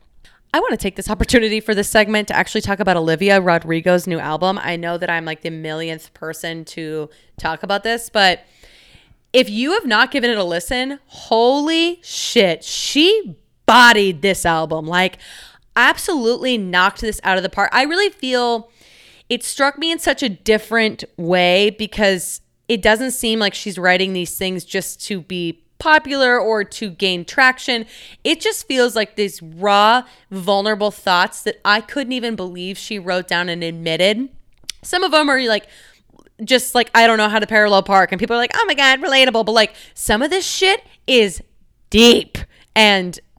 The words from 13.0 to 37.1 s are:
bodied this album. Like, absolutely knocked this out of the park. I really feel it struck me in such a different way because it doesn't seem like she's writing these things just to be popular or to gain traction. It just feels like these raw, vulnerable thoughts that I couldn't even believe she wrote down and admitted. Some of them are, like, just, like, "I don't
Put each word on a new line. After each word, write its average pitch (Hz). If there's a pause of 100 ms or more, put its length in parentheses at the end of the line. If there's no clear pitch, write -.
bodied 214
this 190
album. 160
Like, 180 (580)
absolutely 254
knocked 185
this 214
out 190
of 185
the 185
park. -
I 254
really 359
feel 240 (560)
it 240
struck 285
me 330
in 330
such -
a 254
different 214 (140)
way 180
because 202 (300)
it 220
doesn't 226
seem 220
like 202
she's 190
writing 185
these 175
things 185
just -
to 196
be 170 (140)
popular 277
or 214
to -
gain 180
traction. 254 (380)
It 320
just -
feels 247
like 214
these 202
raw, 202 (280)
vulnerable 202
thoughts 185
that -
I 208
couldn't 254
even 240
believe 180
she 208
wrote 180
down 175
and 170
admitted. 170 (520)
Some 370
of 339
them 302
are, 262
like, 220 (760)
just, 247
like, 233
"I 226
don't 226